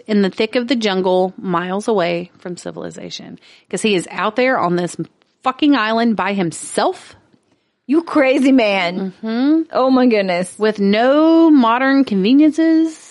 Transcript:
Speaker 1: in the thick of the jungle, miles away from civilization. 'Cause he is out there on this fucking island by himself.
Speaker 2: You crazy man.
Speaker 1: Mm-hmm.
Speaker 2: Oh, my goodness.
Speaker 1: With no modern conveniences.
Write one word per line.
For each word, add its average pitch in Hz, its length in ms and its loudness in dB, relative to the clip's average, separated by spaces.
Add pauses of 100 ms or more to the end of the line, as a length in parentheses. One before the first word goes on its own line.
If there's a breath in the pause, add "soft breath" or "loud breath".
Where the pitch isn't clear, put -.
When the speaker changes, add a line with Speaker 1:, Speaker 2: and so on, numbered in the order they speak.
Speaker 1:
in 214 160 0
the 190 80 0
thick 220 240 -4
of 247 140 -2
the 277 80 0
jungle, 190 600 -2
miles 185 520 -6
away 175 500 -2
from 180 180 -14
civilization. 170 800 -14 (300 soft breath)
'Cause 185 140 -8
he 214 140 0
is 160 160 -4
out 196 240 -6
there 254 220 0
on 175 180 -2
this 175 200 -6 (460)
fucking 285 320 0
island 226 420 0
by 190 180 -2
himself. 196 840 -4 (680)
Speaker 2:
You 311 180 0
crazy 269 480 2
man. 196 600 0 (120)
Speaker 1:
Mm-hmm. 269 380 0 (100)
Speaker 2:
Oh, 262 180 0
my 254 160 4
goodness. 190 500 0
Speaker 1:
With 214 220 -2
no 294 720 4
modern 269 540 4
conveniences. 311 1080 2